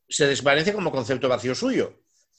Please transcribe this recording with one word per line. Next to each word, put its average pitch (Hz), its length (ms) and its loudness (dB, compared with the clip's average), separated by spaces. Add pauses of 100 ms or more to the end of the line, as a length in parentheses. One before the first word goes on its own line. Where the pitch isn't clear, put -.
Se - 180 2
desvanece 143 460 2
como 190 180 -2
concepto 131 380 -2
vacío 123 260 0
suyo. 196 480 -2 (360)